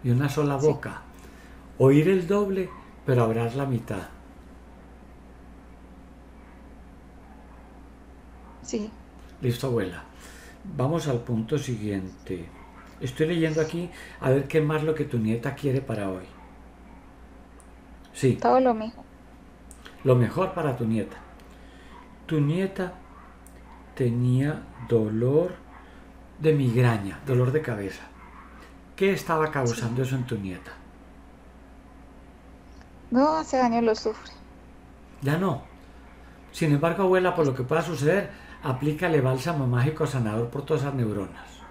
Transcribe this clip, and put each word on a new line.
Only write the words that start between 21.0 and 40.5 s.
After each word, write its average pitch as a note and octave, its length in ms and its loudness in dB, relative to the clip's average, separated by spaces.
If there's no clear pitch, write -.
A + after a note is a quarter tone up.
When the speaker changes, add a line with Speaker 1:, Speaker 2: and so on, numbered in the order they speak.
Speaker 1:
Tu D#3 140 0
nieta F3+ 520 -2
tenía B2 680 2
dolor A#2+ 680 2
de D#3 140 4
migraña, A#2 720 2
dolor B2+ 260 2
de D#3 100 2
cabeza. G2+ 420 -6
¿Qué G3 160 2
estaba D#3 400 0
causando A#2+ 520 -2
Speaker 2:
Sí. B2 40 0
Speaker 1:
eso C3 80 -2
en B2 100 -4
tu A#2 120 -4
nieta? F#2 340 -10
Speaker 2:
No, C#4+ 260 4
hace D#4 220 0
años A#3 240 4
lo A3 100 4
sufre. - 380 -4
Speaker 1:
Ya C#3+ 160 0
no. F3+ 260 -2
Sin D#3 180 2
embargo, E3 320 2
abuela, F#3 320 4
por E3 100 4
lo C3 80 2
que B2 100 -4
pueda D#3 180 0
suceder, E3+ 500 0
aplícale D3+ 560 0
bálsamo C3 480 0
mágico C3+ 400 2
sanador A#2+ 420 -2
por C#3 160 -8